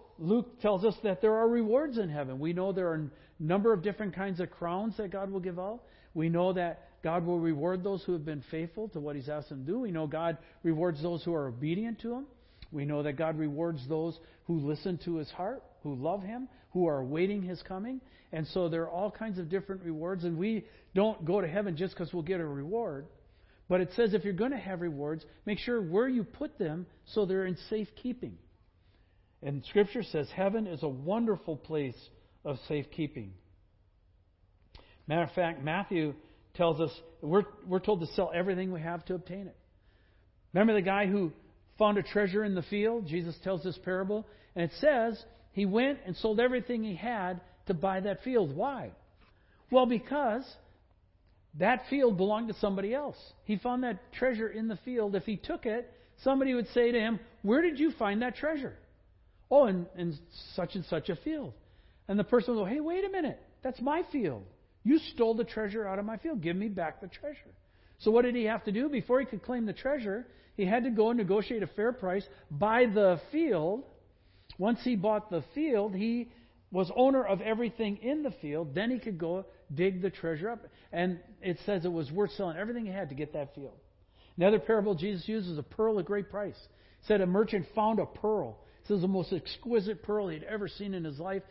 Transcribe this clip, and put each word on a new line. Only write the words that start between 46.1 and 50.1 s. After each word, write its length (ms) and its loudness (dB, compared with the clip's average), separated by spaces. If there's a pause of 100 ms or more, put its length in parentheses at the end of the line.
sold 220 0
everything 460 2
he 100 -4
had 460 -4 (280)
to 40 2
buy 280 0
that 220 -4
field. 320 2
Why? 360 -4 (800)
Well, 160 8
because 580 0 (1120)